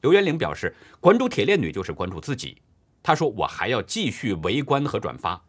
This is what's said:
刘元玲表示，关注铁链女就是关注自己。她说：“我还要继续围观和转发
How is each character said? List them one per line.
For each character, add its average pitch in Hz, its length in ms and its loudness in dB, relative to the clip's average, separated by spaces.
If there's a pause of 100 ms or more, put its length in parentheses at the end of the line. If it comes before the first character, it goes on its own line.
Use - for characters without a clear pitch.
刘 156 120 4
元 202 100 6
玲 147 140 0
表 76 160 -2
示， - 220 -6 (260)
关 202 160 8
注 247 100 2
铁 - 160 0
链 185 160 4
女 85 120 -2
就 95 120 -6
是 - 80 -6
关 90 180 -4
注 87 120 -10
自 143 140 -6
己。 - 260 -14 (420)
她 156 120 4
说 156 120 0 (120)
：“我 73 80 0
还 - 200 -4
要 117 140 0
继 156 300 -4
续 110 240 -4
围 95 260 0
观 143 240 0
和 104 140 -2
转 64 180 -8
发 87 320 -6